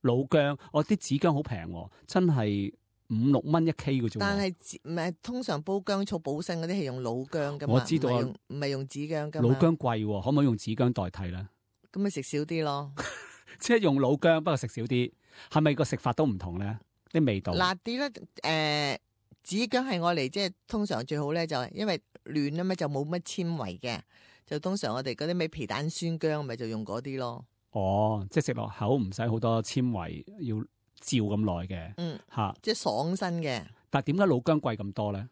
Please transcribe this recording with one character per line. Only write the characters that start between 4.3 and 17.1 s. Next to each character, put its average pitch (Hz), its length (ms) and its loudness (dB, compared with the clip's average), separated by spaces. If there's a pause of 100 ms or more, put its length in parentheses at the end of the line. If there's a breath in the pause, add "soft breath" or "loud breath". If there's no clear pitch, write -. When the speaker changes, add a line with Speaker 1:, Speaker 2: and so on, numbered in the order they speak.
Speaker 2:
係 190 180 0
紫-， - 260 -12
唔 156 100 -10
係， 170 280 -2
通 247 220 -6
常 151 200 -2
煲 196 140 -2
薑 196 280 0
醋、 202 120 -4
補 151 240 -4
腎 170 200 -4
嗰 165 60 -4
啲 175 40 -4
係 196 120 -2
用 127 200 -4
老 117 120 0
薑 143 440 -4
㗎 147 80 -4
嘛， - 60 4
Speaker 1:
我 127 80 8
知 151 180 0
道 127 120 2
啊。 - 20 4
Speaker 2:
唔 - 20 4
係 120 60 4
用， 127 140 -2 (120)
唔 131 140 -10
係 139 80 -2
用 135 180 -4
紫 139 120 -10
薑 151 320 -4
㗎 156 100 -2
嘛。 120 80 6
Speaker 1:
老 135 100 6
薑 165 160 6
貴 113 300 0
喎， 104 180 -2
可 123 80 0
唔 147 40 4
可 143 60 6
以 143 40 6
用 117 120 4
紫 - 140 -6
薑 123 220 4
代 92 160 -2
替 90 240 -6
呢？ 95 160 -8 (420)
Speaker 2:
噉 190 80 -6
咪 202 100 2
食 151 120 -4
少 147 180 -4
啲 160 240 -2
咯。 143 320 -4
Speaker 1:
<laughs> - 640 -12
即 - 140 2
係 233 60 8
用 147 200 6
老 131 120 6
薑， 160 280 6
不 156 60 -4
過 156 120 2
食 120 100 -4
少 117 160 -8
啲， 123 280 2 (380 loud breath)
係 156 120 4
咪 151 120 6
個 143 100 2
食 131 140 0
法 123 160 0
都 156 140 2
唔 101 100 0
同 90 220 -6
呢？ 107 200 -4 (320)